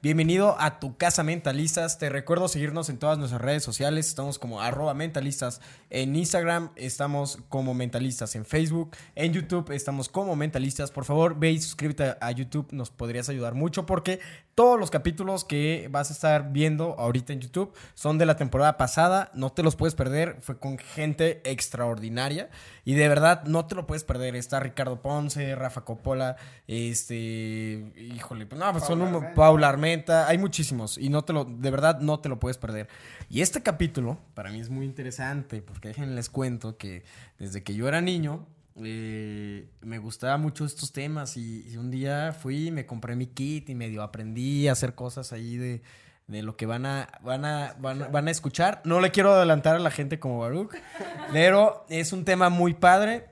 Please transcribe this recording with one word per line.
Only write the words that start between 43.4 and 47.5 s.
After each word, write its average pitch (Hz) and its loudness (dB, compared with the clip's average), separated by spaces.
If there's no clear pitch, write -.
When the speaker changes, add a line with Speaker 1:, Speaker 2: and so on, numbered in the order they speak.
Speaker 1:
y 131 -8
medio 110 -8
aprendí 120 -2
a - 4
hacer 123 0
cosas 123 -12
ahí 117 -10
de, 123 -8
de 104 -10
lo 107 -8
que 113 -6
van 117 -4
a, 139 -6
van 131 -4
a, 147 -4